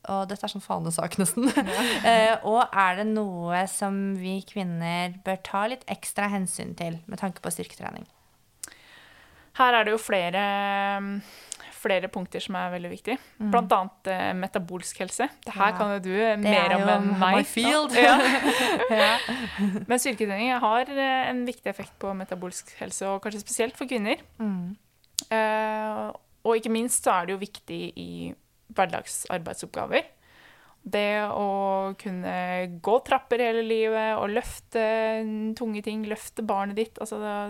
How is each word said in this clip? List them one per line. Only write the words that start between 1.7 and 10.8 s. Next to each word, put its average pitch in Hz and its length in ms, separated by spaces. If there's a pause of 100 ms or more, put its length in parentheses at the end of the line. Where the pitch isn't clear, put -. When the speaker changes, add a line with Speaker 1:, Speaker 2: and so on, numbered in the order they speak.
Speaker 1:
Eh, 226 380
og 226 280
er 185 260
det 214 100
noe 185 600
som 196 480
vi 185 280
kvinner 175 800
bør 190 180
ta 202 240
litt 254 220
ekstra 202 420
hensyn 185 460
til 165 320
med 190 100
tanke 185 240
på 180 80
styrketrening? - 560 (1500)
Speaker 2:
Her 247 180
er 220 120
det 214 80
jo 226 40
flere, 190 440 (1300)